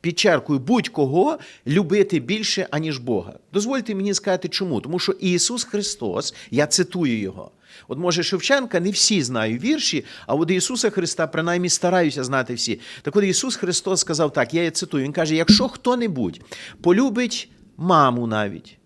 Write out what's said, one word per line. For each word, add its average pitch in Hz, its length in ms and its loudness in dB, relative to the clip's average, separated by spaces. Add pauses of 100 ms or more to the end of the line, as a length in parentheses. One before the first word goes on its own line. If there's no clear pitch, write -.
підчеркую, 165 580 2
будь-кого 170 800 0 (280)
любити 185 540 2
більше, 196 500 -2
аніж 151 280 -4
Бога. 110 340 -2 (200)
Дозвольте 220 420 -2
мені 196 200 -2
сказати, 185 340 -2
чому. 156 320 -2
Тому 170 180 -4
що 190 140 0
Ісус 190 520 0
Христос, 135 720 -4 (160)
я 139 160 2
цитую 160 540 0
його, - 300 -8 (380)
от, 127 100 -6
може, 175 240 0
Шевченка 196 580 0
не 185 100 0
всі 196 320 2
знаю 117 360 -2
вірші, 214 460 -2 (220)
а 117 80 0
от 160 160 2
Ісуса 202 400 0
Христа 170 360 0
принаймні 170 420 0
стараюся 165 560 2
знати 127 300 0
всі. 113 260 -4 (220)
Так 151 140 -2
от 208 80 6
Ісус 214 320 0
Христос 180 440 -2
сказав 151 320 0
так: 139 220 0
я 170 160 2
цитую, 160 340 -4
Він 147 80 -4
каже, 156 220 0
«Якщо 208 340 4
хто-небудь 214 720 -2 (400)
полюбить 226 680 2 (280)
маму 139 500 4
навіть 107 600 -4